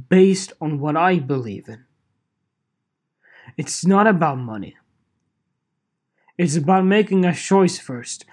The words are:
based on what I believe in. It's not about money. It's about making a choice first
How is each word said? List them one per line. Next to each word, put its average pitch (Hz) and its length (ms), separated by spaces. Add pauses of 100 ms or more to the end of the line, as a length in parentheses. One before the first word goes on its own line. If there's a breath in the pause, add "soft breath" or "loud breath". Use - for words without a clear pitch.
based 185 520
on 151 200
what 151 160
I 180 240
believe 127 480
in. 113 160 (1700 soft breath)
It's - 300
not 196 200
about 160 320
money. 110 380 (1600)
It's 170 200
about 185 280
making 190 400
a 175 80
choice 190 460
first - 540